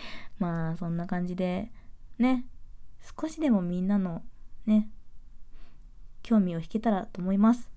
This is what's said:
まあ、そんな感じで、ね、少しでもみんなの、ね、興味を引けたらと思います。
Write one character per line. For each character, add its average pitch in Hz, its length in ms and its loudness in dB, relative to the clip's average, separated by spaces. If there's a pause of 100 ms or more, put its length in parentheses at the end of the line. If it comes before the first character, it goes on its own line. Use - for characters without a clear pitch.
(400)
ま 165 320 0
あ、 165 60 -2
そ 175 120 -4
ん 170 80 -2
な 170 100 -2
感 180 200 0
じ 180 80 -4
で、 185 360 -2 (460)
ね、 247 280 4 (760)
少 320 80 -2
し 320 120 -8
で 302 120 4
も 202 100 6
み 175 180 -2
ん 185 80 0
な 202 120 4
の、 175 240 -2 (420)
ね、 214 240 6 (1300)
興 220 180 6
味 180 140 2
を 165 40 -2
引 165 80 -6
け 220 120 -2
た 220 120 4
ら 185 140 2
と - 160 -8
思 185 100 0
い 196 60 4
ま 220 160 10
す。 240 240 0